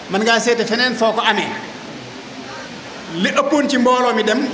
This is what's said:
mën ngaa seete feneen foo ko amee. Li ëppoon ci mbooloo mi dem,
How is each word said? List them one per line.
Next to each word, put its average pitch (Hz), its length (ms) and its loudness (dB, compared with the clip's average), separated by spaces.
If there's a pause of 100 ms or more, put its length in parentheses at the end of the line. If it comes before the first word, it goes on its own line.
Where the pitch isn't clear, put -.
(100)
mën 190 120 0
ngaa 226 180 4
seete 233 240 2
feneen 240 300 0
foo 220 180 2
ko 220 80 0
amee. 202 300 2 (1700)
Li 190 120 0
ëppoon 277 400 2
ci 269 100 2
mbooloo 247 360 4
mi 220 100 2
dem, 220 140 2 (160)